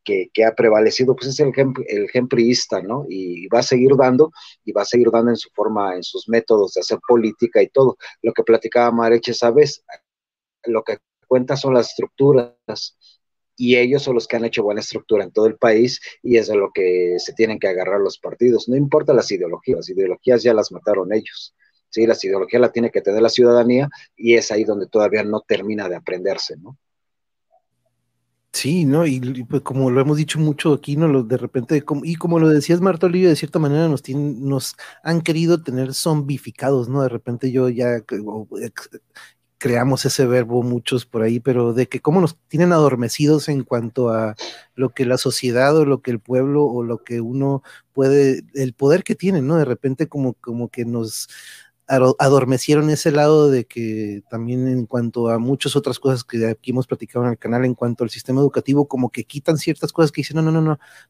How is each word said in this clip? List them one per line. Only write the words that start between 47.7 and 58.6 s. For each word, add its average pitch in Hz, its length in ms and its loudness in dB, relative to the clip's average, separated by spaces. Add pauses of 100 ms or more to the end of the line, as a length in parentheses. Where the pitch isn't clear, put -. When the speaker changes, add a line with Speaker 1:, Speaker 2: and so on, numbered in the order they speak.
Speaker 2:
puede, 135 500 2 (120)
el 135 180 -4
poder 151 320 2
que - 100 -4
tienen, 170 320 -2
¿no? 165 100 0
De 151 100 2
repente 131 420 -4
como, 131 260 -4
como 120 340 -8
que 120 160 -10
nos 117 440 -8 (580)
aro-, 131 320 2
adormecieron 139 720 2
ese 151 220 0
lado 147 380 4
de 123 140 0
que 110 640 -8
también 123 400 -4
en 127 180 -2
cuanto 120 440 -4
a 117 80 0
muchas 135 380 -4
otras 131 220 -2
cosas 131 260 -2
que 113 220 -4
aquí 113 260 -6
hemos 127 140 -4
platicado 123 380 -6
en 120 80 -2
el 110 60 -8
canal, 120 260 -2
en 123 100 -2
cuanto 120 300 -4
al 110 60 -4
sistema 131 300 -4
educativo, 143 460 0